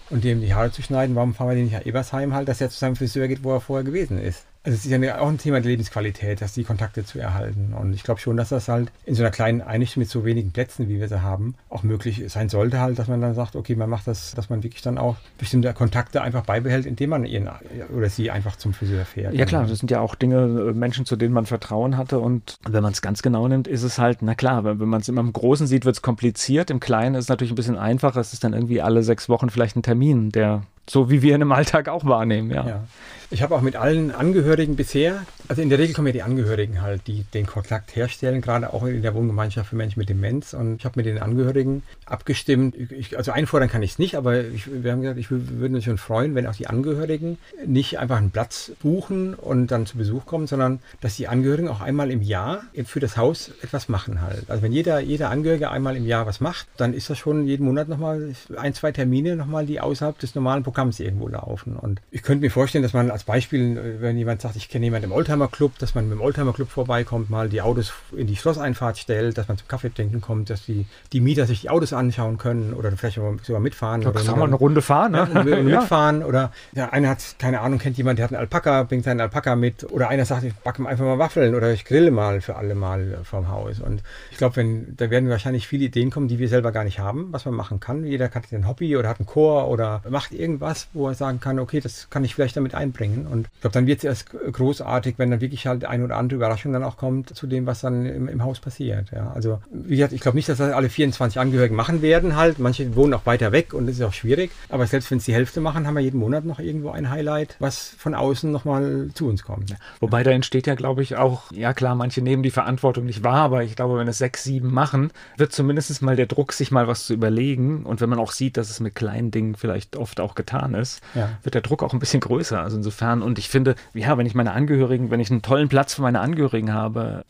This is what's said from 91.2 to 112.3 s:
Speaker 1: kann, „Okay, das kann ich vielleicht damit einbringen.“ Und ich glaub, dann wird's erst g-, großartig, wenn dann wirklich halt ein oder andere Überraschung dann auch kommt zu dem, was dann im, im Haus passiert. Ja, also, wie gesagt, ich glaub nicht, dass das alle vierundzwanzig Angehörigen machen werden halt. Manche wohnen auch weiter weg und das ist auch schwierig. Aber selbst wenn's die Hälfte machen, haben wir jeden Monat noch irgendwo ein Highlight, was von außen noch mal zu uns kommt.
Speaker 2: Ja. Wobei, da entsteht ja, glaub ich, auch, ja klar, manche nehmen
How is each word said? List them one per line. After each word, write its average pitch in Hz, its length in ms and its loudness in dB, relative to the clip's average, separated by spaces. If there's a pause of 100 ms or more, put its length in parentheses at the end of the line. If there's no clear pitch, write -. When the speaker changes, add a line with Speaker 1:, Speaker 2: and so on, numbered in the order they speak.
Speaker 1:
kann, 135 200 -2
„Okay, 131 200 -2
das - 300 -10
kann 135 140 0
ich 120 120 -2
vielleicht 131 200 0
damit 135 200 -2
einbringen.“ 127 520 -2
Und 117 280 -2
ich - 60 -20
glaub, 110 120 -2
dann 127 140 4
wird's 143 160 2
erst 139 280 -4
g-, - 60 -12 (140)
großartig, 127 640 0
wenn 123 140 2
dann 117 100 2
wirklich 131 260 -4
halt 127 180 -2
ein 123 180 -2
oder 120 140 -2
andere 127 200 0
Überraschung 113 360 0
dann 127 100 0
auch 127 140 -6
kommt 131 380 -4
zu 139 120 -10
dem, 127 180 -2
was 123 160 -4
dann 123 240 0
im, 135 220 -4
im - 160 -2
Haus 127 160 -4
passiert. 113 520 -6
Ja, 110 220 -6
also, 110 280 -2 (100)
wie 160 260 -2
gesagt, 139 160 2
ich 131 80 -6
glaub 127 140 2
nicht, 151 140 0
dass 127 100 0
das 143 120 2
alle 131 180 2
vierundzwanzig 131 500 0
Angehörigen 127 360 4
machen 151 260 0
werden 165 340 4
halt. 165 240 4
Manche 123 360 0
wohnen 139 180 8
auch 113 120 -2
weiter 117 260 4
weg 160 220 2
und 123 140 -2
das 127 80 -2
ist 123 60 -4
auch 110 120 0
schwierig. 156 380 0 (180)
Aber 127 180 0
selbst 135 240 -2
wenn's 127 140 0
die 113 80 2
Hälfte 127 280 2
machen, 156 260 0
haben 151 80 0
wir 147 60 2
jeden 131 180 2
Monat 139 260 0
noch 160 140 -6
irgendwo 156 320 -6
ein 139 180 -4
Highlight, 151 500 -2
was - 380 -6
von 151 160 -4
außen 139 380 0
noch 147 140 -2
mal 139 480 0
zu 156 140 -2
uns 101 160 0
kommt. 101 280 -8
Speaker 2:
Ja. 101 60 -8 (220)
Wobei, 120 240 2
da 131 80 6
entsteht 127 360 2
ja, 139 80 2
glaub 131 240 -2
ich, 131 160 -2
auch, 127 360 0
ja 117 220 -2
klar, 123 220 0
manche 123 260 -2
nehmen 131 220 2